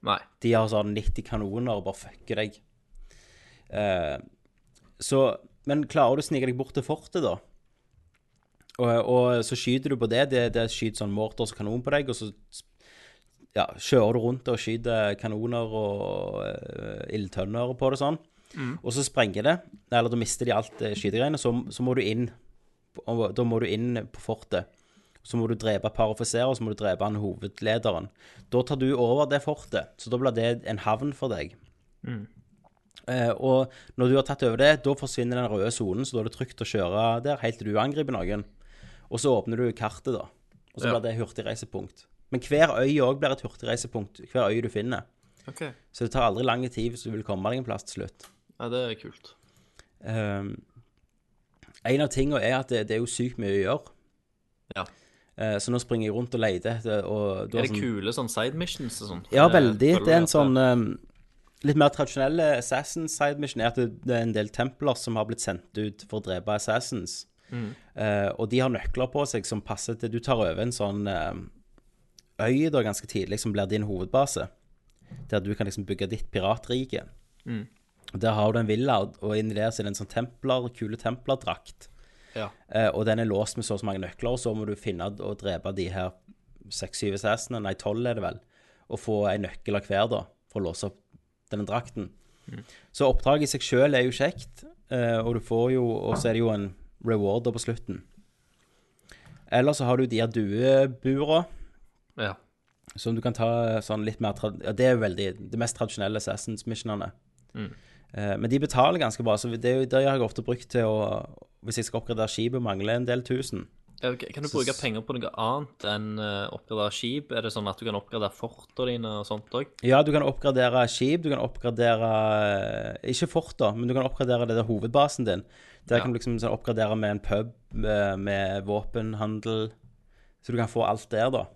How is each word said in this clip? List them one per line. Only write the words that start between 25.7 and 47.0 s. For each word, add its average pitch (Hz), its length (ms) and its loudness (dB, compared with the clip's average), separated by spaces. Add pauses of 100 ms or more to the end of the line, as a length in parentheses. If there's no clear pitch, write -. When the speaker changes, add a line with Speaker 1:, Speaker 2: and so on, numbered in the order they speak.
Speaker 2:
et - 80 -12
par 113 160 4
offiserer, 117 340 0
og 135 80 0
så 117 80 -6
må 107 80 -2
du 101 80 -6
drepe 95 240 0
han 107 160 -2
hovedlederen. 104 840 -2 (480)
Da 123 100 4
tar 143 160 -2
du 131 140 2
over 139 340 4
det 139 160 2
fortet, - 460 -4 (100)
så 113 140 -6
da 123 80 0
blir 127 160 2
det 113 80 2 (240)
en 107 160 -2
havn 120 320 0
for - 160 -2
deg. 85 240 -8 (500)
Speaker 1:
Mm. 120 140 -8 (880)
Speaker 2:
Eh, 120 240 2
og 131 400 2 (240)
når 127 160 6
du - 20 6
har 135 140 4
tatt 135 180 0
over 113 140 2
det, 143 80 10 (160)
da 139 100 4
forsvinner 123 460 -2
den 120 100 0
røde 107 220 0
sonen, 120 340 -2
så - 80 -6
da 113 80 0
er 113 60 -2
det - 80 -18
trygt - 260 -8
å 107 60 -6
kjøre 101 380 2 (180)
der, 143 160 -2
helt 117 180 -2
til 104 140 -4
du 104 80 4
angriper 139 340 0
noen. 101 300 -2 (600)
Og 117 160 -4
så 143 80 4
åpner 113 280 2
du 123 160 2
kartet - 400 -6
da, - 120 -6
og - 540 -20
så 120 80 0
Speaker 1:
Ja. 117 60 2
Speaker 2:
blir 113 100 0
det 113 100 -2
hurtigreisepunkt. 110 880 -8 (300)
Men 127 120 0
hver 147 320 6
øy 135 240 4
også 135 220 4
blir 143 140 2
et - 100 -18
hurtigreisepunkt, 117 760 -6 (140)
hver 120 180 4
øy 117 120 0
du 117 80 -2
finner. 107 340 -4 (420)
Speaker 1:
Ok. - 140 -12 (340)
Speaker 2:
Så - 80 -4
det 117 80 -2
tar 127 160 4
aldri 107 160 0
lang 123 240 2
tid 117 240 -2
hvis 120 160 -12